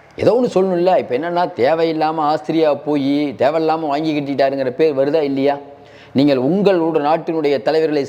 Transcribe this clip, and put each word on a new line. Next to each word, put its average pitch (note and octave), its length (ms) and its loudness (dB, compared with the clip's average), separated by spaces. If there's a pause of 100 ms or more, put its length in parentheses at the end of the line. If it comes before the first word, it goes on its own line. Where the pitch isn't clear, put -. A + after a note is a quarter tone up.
(160)
ஏதோ A2+ 180 2
ஒண்ணு A#3+ 240 0
சொல்லணும்ல. F#3 400 2
இப்ப B2 200 -2
என்னன்னா, F3 380 -2
தேவையில்லாம D#3 600 0
ஆஸ்திரியா D#3 580 0
போயி C#3+ 640 -2
தேவையில்லாம D#3 420 0
வாங்கி D3+ 420 -2
கட்டிட்டாருங்கிற C3+ 480 -2
பேர் D3+ 280 0
வருதா C#3+ 240 2
இல்லையா? C#3 360 0 (540)
நீங்கள் C#3 260 4
உங்களோட E3 640 2
நாட்டினுடைய D3+ 600 0
தலைவர்களை D3+ 480 0